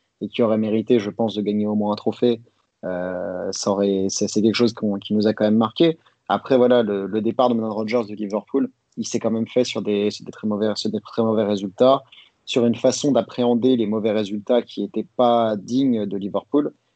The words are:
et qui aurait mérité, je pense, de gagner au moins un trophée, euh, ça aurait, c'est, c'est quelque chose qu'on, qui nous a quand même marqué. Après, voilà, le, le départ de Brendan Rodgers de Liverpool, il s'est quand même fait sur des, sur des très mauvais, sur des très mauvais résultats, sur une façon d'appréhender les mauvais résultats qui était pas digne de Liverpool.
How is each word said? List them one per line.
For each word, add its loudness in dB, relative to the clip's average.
et -6
qui -2
aurait 2
mérité, 2
je -4
pense, -4
de -4
gagner 0
au -2
moins 0
un -4
trophée, 0
euh, -6
ça -2
aurait, 2
c'est, -4
c'est -2
quelque 4
chose 2
qu'on, -4
qui -8
nous 2
a 2
quand -4
même 4
marqué. 2
Après, 2
voilà, 6
le, -2
le -2
départ 2
de 0
Brendan -2
Rodgers -2
de -12
Liverpool, -2
il -4
s'est -4
quand -2
même -2
fait 0
sur -6
des, 0
sur -12
des -4
très -6
mauvais, -2
sur -6
des -4
très -6
mauvais 0
résultats, 2
sur 0
une 4
façon 0
d'appréhender 2
les 0
mauvais -2
résultats 0
qui -6
était -6
pas 2
digne 0
de -6
Liverpool. -2